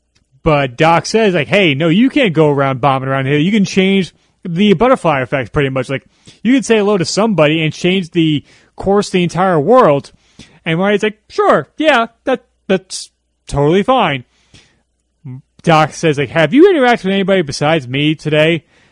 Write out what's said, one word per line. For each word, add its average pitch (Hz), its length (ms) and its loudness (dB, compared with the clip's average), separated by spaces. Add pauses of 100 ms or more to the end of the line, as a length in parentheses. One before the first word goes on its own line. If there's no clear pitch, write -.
(420)
but 139 360 -2
Doc 165 280 2
says, 214 280 0
like, 156 160 -2
"Hey, 175 260 2
no, 165 140 0
you 220 200 2
can't 247 240 0
go 156 160 2
around 135 300 -2
bombing 135 300 -2
around 135 160 -2
here. 143 120 0
You 156 140 0
can 208 140 2
change 190 480 0 (300)
the 196 300 0
butterfly 180 480 0
effect, 127 300 -6
pretty 143 180 -2
much. 131 200 -4
Like, 139 160 -6 (380)
you 226 100 2
can 262 100 2
say 226 140 0
hello 208 200 0
to 170 60 -2
somebody 165 580 0
and 156 120 -2
change 180 380 -2
the 156 340 0 (320)
course 196 320 -2
of - 20 -16
the 185 120 0
entire 175 360 0
world." 165 540 2 (500)
And 165 160 -4
Marty's 202 240 0
like, 214 260 -6
"Sure, 254 380 0 (100)
yeah, 269 300 0 (160)
that, 262 220 -4 (220)
that's - 440 -6 (360)
totally 151 360 0
fine." 175 400 0 (1400)
Doc 156 300 2
says, 156 260 -2
like, 139 120 -4
"Have 160 240 0
you 339 180 6
interacted 247 320 0
with 190 100 -2
anybody 190 280 0
besides 147 440 -2
me 143 300 -2
today?" 151 500 0 (260)